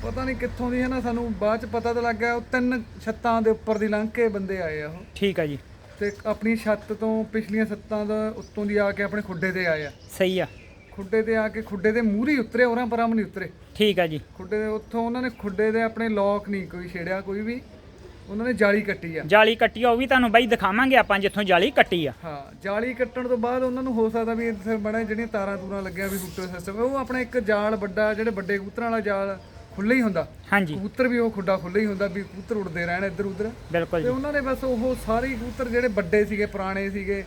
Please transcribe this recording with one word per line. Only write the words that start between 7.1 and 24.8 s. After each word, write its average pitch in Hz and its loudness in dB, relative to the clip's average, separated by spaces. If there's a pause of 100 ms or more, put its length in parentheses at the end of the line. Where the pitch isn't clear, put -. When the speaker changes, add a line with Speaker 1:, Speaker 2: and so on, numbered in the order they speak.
Speaker 1:
ਪਿਛਲੀਆਂ 220 -2
ਛੱਤਾਂ 208 -6
ਦਾ 214 -2
ਉੱਤੋਂ 208 -8
ਦੀ 208 2
ਆ 202 4
ਕੇ 202 -2
ਆਪਣੇ 208 -2
ਖੁੱਡੇ 185 -2
ਤੇ 185 -2
ਆਏ 156 0
ਆ। 139 -8 (260)
Speaker 2:
ਸਹੀ 185 2
ਆ। 156 0 (440)
Speaker 1:
ਖੁੱਡੇ 202 -2
ਤੇ 220 0
ਆ 220 0
ਕੇ 214 -6
ਖੁੱਡੇ 208 0
ਦੇ 233 2
ਮੂਹਰੇ 220 2
ਹੀ 285 4
ਉਤਰੇ, 247 0
ਉਰਾਂ 240 0
ਪਰਾਂ 233 0
ਵੀ 226 0
ਨਹੀਂ 220 0
ਉਤਰੇ। 185 -10 (260)
Speaker 2:
ਠੀਕ 202 2
ਆ 175 4
ਜੀ। 151 -4 (140)
Speaker 1:
ਖੁੱਡੇ 185 -4
ਦੇ 214 -2
ਉੱਥੋਂ 214 -4
ਉਹਨਾਂ 240 -4
ਨੇ, 254 -2
ਖੁੱਡੇ 208 0
ਦੇ 226 2
ਆਪਣੇ 226 0
ਲੌਕ 202 0
ਨਹੀਂ 190 -4
ਕੋਈ 175 -10
ਛੇੜਿਆ 180 -4
ਕੋਈ 196 -6
ਵੀ, 233 -4 (680)
ਉਹਨਾਂ 214 -4
ਨੇ 254 0
ਜਾਲੀ 208 4
ਕੱਟੀ 170 -6
ਆ। 143 -6
Speaker 2:
ਜਾਲੀ 214 8
ਕੱਟੀ 226 2
ਆ, 247 8
ਉਹ 233 6
ਵੀ 262 0
ਤੁਹਾਨੂੰ 247 6
ਬਾਈ 240 8
ਦਿਖਾਵਾਂਗੇ 226 4
ਆਪਾਂ 202 6
ਜਿੱਥੋਂ 196 2
ਜਾਲੀ 185 6
ਕੱਟੀ 180 4
ਆ। 127 -2 (100)
Speaker 1:
ਹਾਂ, 147 -12
ਜਾਲੀ 214 -2
ਕੱਟਣ 247 -4
ਤੋਂ 247 2
ਬਾਅਦ 247 0
ਉਹਨਾਂ 254 -2
ਨੂੰ 262 -2
ਹੋ 220 2
ਸਕਦਾ 226 -2
ਵੀ 233 -2
ਇੱਥੇ 214 -4
ਬੜਾ 214 -2